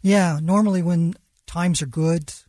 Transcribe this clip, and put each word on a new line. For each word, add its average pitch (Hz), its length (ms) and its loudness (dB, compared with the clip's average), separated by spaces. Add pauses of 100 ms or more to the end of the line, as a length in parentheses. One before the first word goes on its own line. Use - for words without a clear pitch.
Yeah, 190 360 2
normally 190 440 0
when 170 320 0 (320)
times 175 340 -2
are 147 60 -6
good, 156 440 -2 (180)